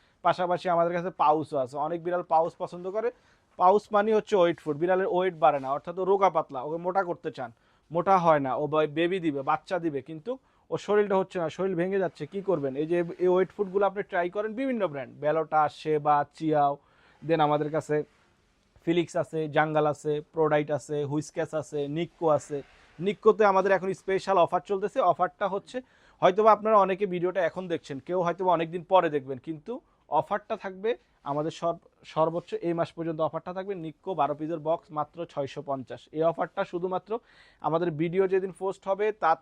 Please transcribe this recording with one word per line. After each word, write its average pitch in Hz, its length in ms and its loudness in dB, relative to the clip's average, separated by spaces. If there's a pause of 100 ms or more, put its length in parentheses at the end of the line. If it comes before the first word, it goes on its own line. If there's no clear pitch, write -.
(220)
পাশাপাশি 175 480 0
আমাদের 170 240 2
কাছে 175 160 -4
পাউচও 151 480 2
আছে, 131 200 -4
অনেক 160 260 -4
বিড়াল 175 200 -4
পাউচ 165 340 2
পছন্দ 175 340 -10
করে। 220 200 -4 (460)
পাউচ 196 340 4
মানে 214 220 2
হচ্ছে 214 220 0
ওয়েট 170 240 4
ফুড, 147 180 -4
বিড়ালের 185 320 2
ওয়েট 180 260 0
বাড়ে 151 240 4
না, 135 120 -6
অর্থাৎ 175 280 -6
ও 185 60 -2
রোগা 190 240 4
পাতলা, 147 320 -2
ওকে 156 160 -6
মোটা 185 260 -2
করতে 160 280 -8
চান, 120 200 -12 (400)
মোটা 180 260 4
হয় 165 220 4
না, 131 160 -2
ও 147 120 -2
বে-, 156 200 2
বেবি 175 320 -2
দিবে, 143 220 -2
বাচ্চা 156 380 -4
দিবে, 151 220 -4
কিন্তু 160 360 -10 (320)
ওর 160 100 -4
শরীরটা 208 380 2
হচ্ছে 190 220 -2
না, 160 100 -2
শরীর 185 260 -4
ভেঙে 190 240 -2
যাচ্ছে, 160 260 -4
কি 196 160 -8
করবেন? 143 340 -2
এই 151 100 -2
যে 175 180 0 (140)
এই 180 100 2
ওয়েট 180 240 4
ফুডগুলো 196 340 0
আপনি 190 180 -2
ট্রাই 180 260 -2
করেন, 208 240 -6
বিভিন্ন 240 340 -2
ব্র্যান্ড, 127 320 -10
বেলোটা, 151 500 2
শেবা, 147 640 0
চিয়াও, 147 440 2 (480)
then 160 160 2
আমাদের 147 300 2
কাছে 151 320 -2 (800)
ফিলিক্স 170 300 0
আছে, 156 340 -4
জাঙ্গাল 151 380 2
আছে, 151 340 -2 (120)
প্রোডাইট 151 380 2
আছে, 147 320 -4
হুইস্কাস 151 500 -6
আছে, 147 340 -6
নিক্কো 160 420 -2
আছে। 147 320 0 (380)
নিক্কোতে 208 460 2
আমাদের 190 260 4
এখন 185 220 0
স্পেশাল 190 440 -2
অফার 175 280 4
চলতেছে। 202 340 -4
অফারটা 180 480 0
হচ্ছে, 202 340 -8 (400)
হয়তোবা 196 300 6
আপনারা 208 260 4
অনেকে 190 280 2
ভিডিওটা 180 360 -2
এখন 180 260 -2
দেখছেন, 151 320 -6
কেউ 180 220 -2
হয়তোবা 175 320 0
অনেকদিন 165 300 -2
পরে 175 260 4
দেখবেন, 135 280 -4
কিন্তু 160 440 -12 (280)
অফারটা 202 480 -2
থাকবে 196 400 -6 (260)
আমাদের 151 280 -4
সর্ব-, 170 360 -6 (160)
সর্বোচ্চ 165 500 -2
এই 170 200 -4
মাস 165 200 -4
পর্যন্ত 160 280 -6
অফারটা 160 320 -4
থাকবে। 190 220 -8
নিক্কো 165 400 -8
বারো 143 200 0
পিসের 156 240 -6
বক্স 165 320 -2
মাত্র 151 340 -6
ছয়শো 147 360 -8
পঞ্চাশ। 131 500 -10
এই 156 120 -2
অফারটা 170 420 -2
শুধুমাত্র 185 540 -6 (420)
আমাদের 165 300 0
ভিডিও 170 360 0
যেদিন 190 240 0
পোস্ট 190 360 -6
হবে 202 240 0
তার 165 300 2